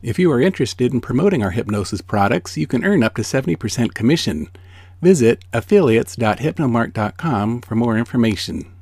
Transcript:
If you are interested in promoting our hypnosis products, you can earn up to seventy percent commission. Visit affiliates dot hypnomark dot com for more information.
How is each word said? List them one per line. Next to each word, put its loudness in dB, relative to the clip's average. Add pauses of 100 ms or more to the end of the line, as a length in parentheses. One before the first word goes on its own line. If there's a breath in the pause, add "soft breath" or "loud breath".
If -4
you 4
are 2
interested 0
in -2
promoting 0
our 0
hypnosis -4
products, -2
you -4
can -2
earn 2
up 0
to -4
seventy -2
percent -4
commission. -2 (540 soft breath)
Visit 4
affiliates 2
dot 0
hypnomark -2
dot -4
com -2
for -10
more 2
information. -2